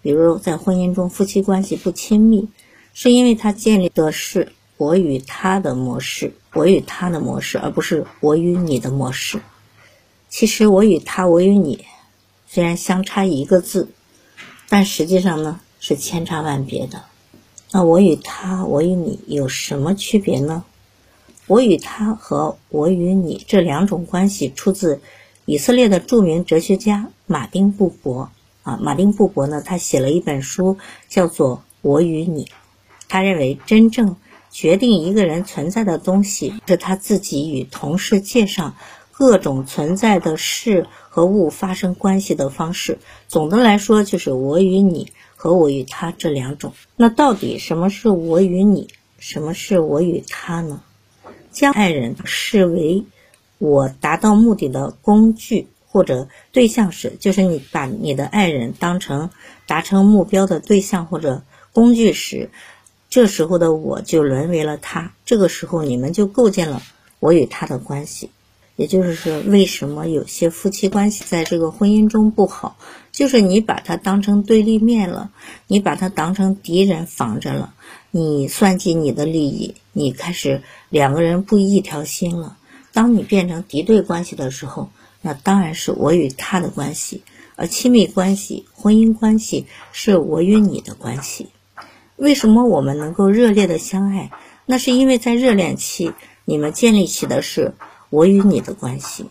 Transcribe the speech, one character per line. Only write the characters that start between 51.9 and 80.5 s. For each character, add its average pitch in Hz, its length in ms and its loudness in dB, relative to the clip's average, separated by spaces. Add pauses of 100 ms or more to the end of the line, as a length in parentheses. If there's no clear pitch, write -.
人 127 240 -4 (100)
视 - 420 0
为 175 380 0 (520)
我 139 320 2
达 151 300 -2
到 214 160 4
目 220 200 6
的 170 140 -4
的 135 220 -6
工 220 440 4
具 220 320 -6 (200)
或 190 180 2
者 135 240 -4 (240)
对 247 160 4
象 214 240 0
时， - 260 -10
就 196 140 0
是 190 80 0
你 170 220 0 (100)
把 147 140 -4
你 127 260 -6
的 139 140 -2
爱 190 240 0
人 131 280 -4
当 175 220 -2
成 143 300 -6 (360)
达 156 140 -2
成 196 240 2
目 202 200 6
标 190 220 0
的 175 140 -2
对 202 220 2
象 180 240 -6
或 165 120 -8
者 147 240 -4 (300)
工 233 220 6
具 226 180 4
时， - 380 -8 (580)
这 247 180 4
时 196 200 0
候 175 120 0
的 165 140 2
我 151 300 -4
就 165 200 0
沦 143 280 -2
为 165 120 -2
了 151 140 -4
他， - 380 -10 (100)
这 233 140 2
个 185 100 4
时 - 160 -6
候 165 180 -4
你 135 140 -2
们 131 160 -4
就 202 140 0
构 208 240 2
建 180 180 -2
了 135 140 -8 (360)
我 156 140 2
与 156 140 4
他 - 200 -10
的 131 120 -6
关 143 260 -8
系。 - 240 -16 (480)
也 151 100 -4
就 185 160 0
是 175 120 -2
说， 156 260 -6
为 202 260 4
什 143 240 -8
么 156 180 -8
有 156 180 -4
些 - 220 -2
夫 175 220 -4
妻 196 180 -4
关 202 220 0
系 202 180 -10
在 165 160 -2
这 170 140 -4
个 165 120 -2
婚 202 200 0
姻 214 180 4
中 214 220 2
不 208 160 2
好， - 320 -10 (340)
就 277 160 0
是 240 140 4
你 190 180 4
把 - 200 -4
他 165 180 -6
当 196 240 -2
成 202 200 2
对 220 200 4
立 220 160 2
面 214 320 2
了， - 200 -10 (360)
你 202 140 2
把 180 160 -2
他 185 120 -4
当 170 260 -4
成 190 220 0
敌 170 240 -2
人 180 240 2
防 117 360 -6
着 147 120 -8
了， 139 220 -8 (360)
你 151 380 -2
算 185 300 0
计 175 160 -2
你 151 180 0
的 147 140 -2
利 160 220 -2
益， - 260 -8 (180)
你 143 200 -2
开 170 200 -10
始 135 300 -4 (260)